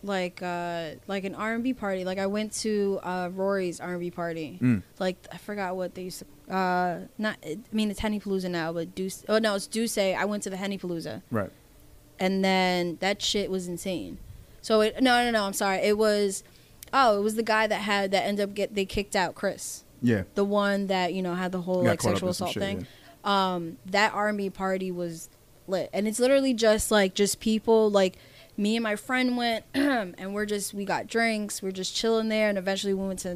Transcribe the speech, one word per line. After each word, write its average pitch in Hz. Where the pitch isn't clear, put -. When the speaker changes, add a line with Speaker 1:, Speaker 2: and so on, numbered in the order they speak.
Speaker 1:
like, 185
uh, 175
like 196
an 196
R 220
and 233
B 262
party. 196
Like, 185
I 196
went 208
to, 202
uh, 180
Rory's 190
R 170
and 175
B 175
party. 165
Speaker 2:
Mm. 120
Speaker 1:
Like, 185
I 170
forgot 196
what 185
they 185
used 180
to, -
uh, 180
not, 214
I 160
mean, 214
it's 196
Henny 214
Palooza 190
now, 165
but 170
Duce, 190
oh 214
no, 220
it's 196
Duce. 226
I 185
went 208
to 196
the 190
Henny 196
Palooza. 170
Speaker 2:
Right. 107
Speaker 1:
And 190
then 180
that 202
shit 202
was 185
insane. 175
So 220
it, 220
no, 240
no, 240
no, 220
I'm 196
sorry. 196
It 208
was, 208
oh, 240
it 202
was 214
the 226
guy 220
that 202
had, 202
that 190
ended 202
up 202
get, 202
they 196
kicked 196
out 175
Chris. -
Speaker 2:
Yeah. 110
Speaker 1:
The 202
one 202
that, 185
you 190
know, 175
had 185
the 180
whole, 180
Speaker 2:
Got 180
Speaker 1:
like, 170
Speaker 2:
caught -
up -
Speaker 1:
sexual 190
Speaker 2:
in 180
some 185
Speaker 1:
assault -
Speaker 2:
shit, 104
Speaker 1:
thing. 95
Speaker 2:
yeah. 190
Speaker 1:
Um, 170
that 196
R 208
and 208
B 196
party 190
was 170
lit. 175
And 202
it's 220
literally 269
just, 214
like, 196
just 202
people, 220
like, 196
me 208
and 233
my 208
friend 254
went, 233
<clears throat> -
and 214
we're 208
just, 208
we 202
got 151
drinks, 220
we're 190
just 185
chilling 226
there, 214
and 196
eventually 196
we 190
went 190
to 180